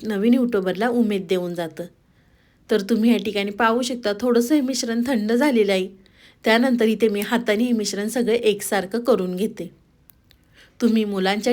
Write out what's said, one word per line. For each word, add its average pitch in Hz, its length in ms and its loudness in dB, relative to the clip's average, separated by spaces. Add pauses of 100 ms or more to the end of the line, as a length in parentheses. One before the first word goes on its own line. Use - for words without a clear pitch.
नवीन 214 320 2
यूट्यूबरला 208 540 0
उमेद 208 400 0
देऊन 180 260 -2
जातं. 165 300 -8 (880)
तर 214 100 2
तुम्ही 220 300 2
या 240 60 6
ठिकाणी 202 340 -4
पाहू 226 320 0
शकता, 240 380 -4
थोडंसं 240 340 2
हे 294 60 4
मिश्रण 247 460 -2
थंड 220 260 0
झालेलं 240 400 2
आहे. 190 160 0 (560)
त्यानंतर 233 400 2
इथे 220 240 2
मी 202 120 -2
हाताने 233 440 0
हे 247 80 0
मिश्रण 202 360 -2
सगळं 233 240 0
एकसारखं 202 680 -2
करून 185 360 0
घेते. 190 340 -6 (1120)
तुम्ही 220 240 2
मुलांच्या 202 480 -2